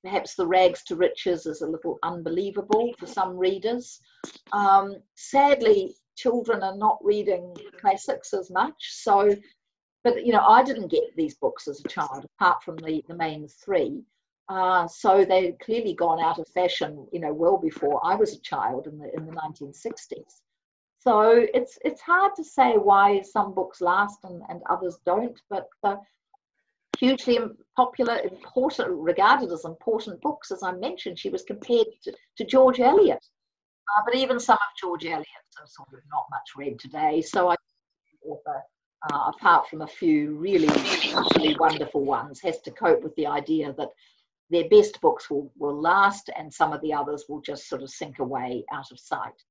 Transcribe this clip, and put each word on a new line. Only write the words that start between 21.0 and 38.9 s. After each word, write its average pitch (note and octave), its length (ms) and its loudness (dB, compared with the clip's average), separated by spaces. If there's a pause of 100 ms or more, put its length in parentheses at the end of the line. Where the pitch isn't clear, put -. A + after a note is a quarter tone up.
it's, - 300 -2
it's - 160 -4
hard G4 360 2
to D#4+ 80 -10
say - 300 2
why G3+ 480 4
some G3 320 -4
books F#3 260 -6
last F#3+ 440 0
and, F3+ 240 -16
and E3+ 120 -12 (100)
others F3+ 340 -4
don't, A3 360 -2 (100)
but, F#3+ 180 -8 (160)
uh, G3+ 120 0 (1000)
hugely B3 380 2
im-, A#3 200 -4 (200)
popular, A#3+ 440 0
important, A#3 680 -4
regarded F#3 600 2
as D#3+ 120 -10
important E3 560 -6
books. - 300 -6
As F#3+ 120 -10
I F#3 100 -6
mentioned, F#3 460 -10
she - 120 -8
was F#3 120 -8
compared A3+ 440 0 (180)
to, - 80 -10 (260)
to A3 60 -6
George B3+ 360 4
Eliot. D#4+ 440 4 (720)
Uh, G#3+ 80 4
but A#3+ 120 -2
even B3+ 240 -2
some A3+ 140 4
of G#3 260 -4
George F3 240 -8
Eliot's D#3+ 240 -8 (320)
are D3+ 60 -20
sort - 260 -20
of C3 80 -20 (100)
not D3 200 -6
much - 260 -12
read C3+ 240 -10
today. D#3 420 -2
So F3+ 280 0
I F3 40 2
think - 680 -16
the D#4 80 -16
author, C#3+ 320 -12 (500)